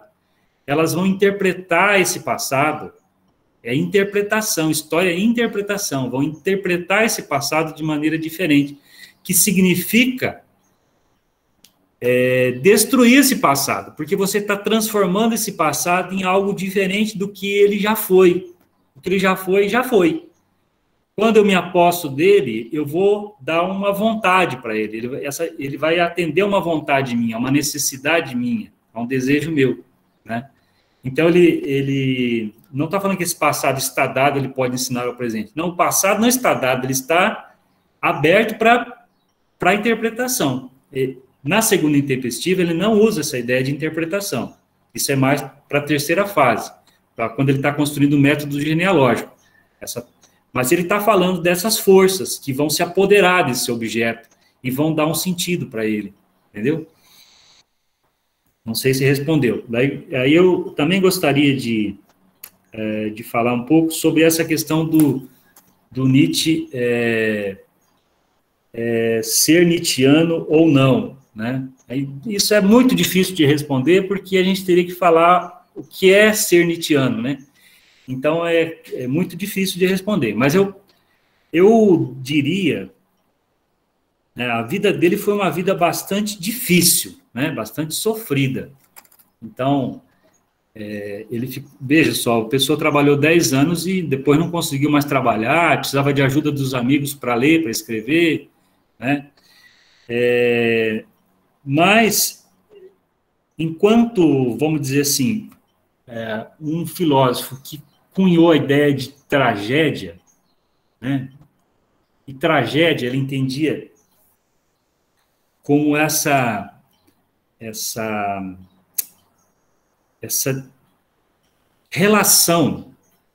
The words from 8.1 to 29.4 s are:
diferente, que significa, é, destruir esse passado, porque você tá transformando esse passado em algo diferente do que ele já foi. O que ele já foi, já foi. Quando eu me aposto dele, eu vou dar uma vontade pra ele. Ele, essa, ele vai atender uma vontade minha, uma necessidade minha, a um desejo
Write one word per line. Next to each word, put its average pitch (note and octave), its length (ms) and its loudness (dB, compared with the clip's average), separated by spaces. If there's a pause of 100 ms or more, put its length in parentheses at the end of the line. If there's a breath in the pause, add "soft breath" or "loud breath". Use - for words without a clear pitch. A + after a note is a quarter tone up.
diferente, D3 600 -2 (460 loud breath)
que F#3 100 -4
significa, F#3+ 1080 0 (1600)
é, B2+ 520 2
destruir A#3 680 4
esse E3+ 180 2
passado, C3+ 580 -2
porque D#3 200 -6
você G3 240 -2
tá G#3 160 -2
transformando G#3 800 0
esse A3 200 -6
passado F3 600 -2
em F#3+ 100 -4
algo G3 300 0
diferente F#3+ 640 -2
do G3 100 -4
que G3+ 200 -10
ele G3+ 320 2
já G#3+ 160 0
foi. F#3 580 2 (420)
O - 60 -20
que F#3 80 -8
ele F#3+ 100 0
já F#3+ 160 2
foi, G3 320 0
já A#3 160 0
foi. F3+ 440 0 (880)
Quando A3 220 2
eu G#3 80 6
me G3 100 2
aposto F3 520 2
dele, C3 640 2
eu D3+ 140 -4
vou G3+ 560 -2
dar D#3+ 220 -2
uma G3 280 -2
vontade F#3 680 0
pra A2 200 -6
ele. G#2+ 200 -4
Ele, B2+ 280 -8
essa, C#3+ 200 -6 (120)
ele C#3 180 -8
vai D#3+ 240 0
atender E3+ 440 0
uma G3+ 160 0
vontade C#3+ 560 0
minha, A2+ 220 -2
uma B2+ 120 -2
necessidade C#3+ 840 -2
minha, A#2+ 360 -4 (220)
a A2+ 80 -8
um A#2+ 60 -4
desejo C#3 440 0